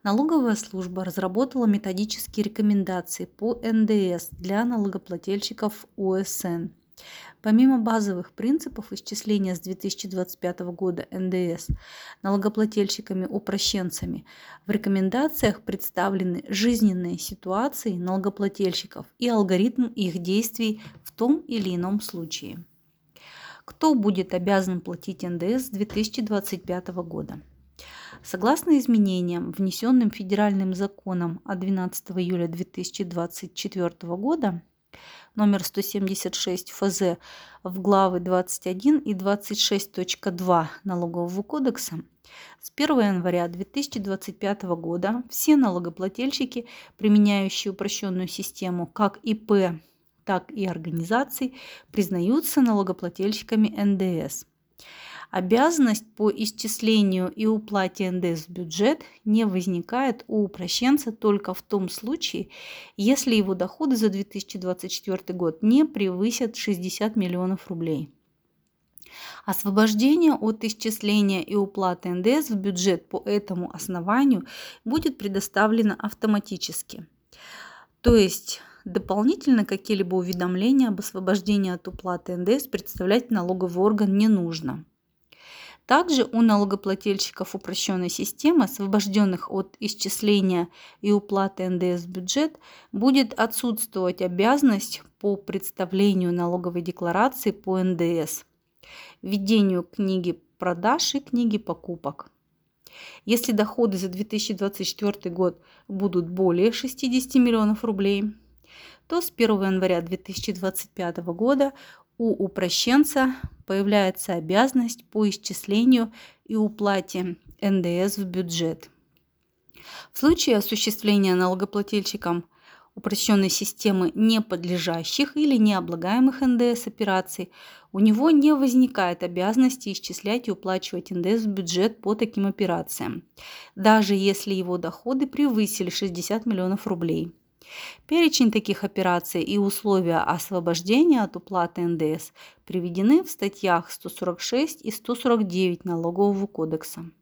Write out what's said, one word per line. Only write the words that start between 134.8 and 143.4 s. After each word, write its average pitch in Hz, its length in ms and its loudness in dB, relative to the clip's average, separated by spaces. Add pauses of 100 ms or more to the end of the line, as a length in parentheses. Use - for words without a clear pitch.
превысили 220 640 0
шестьдесят 190 560 -4
миллионов 190 400 0
рублей. 170 460 -2 (760)
Перечень 302 440 4
таких 214 320 -2
операций 180 600 0
и 202 160 0
условия 196 640 2
освобождения 185 1000 2
от 208 140 -4
уплаты 175 460 -4
Н 170 180 0
Д 156 180 0
С - 160 -14 (320)
приведены 190 580 2
в - 60 -10
статьях 185 640 0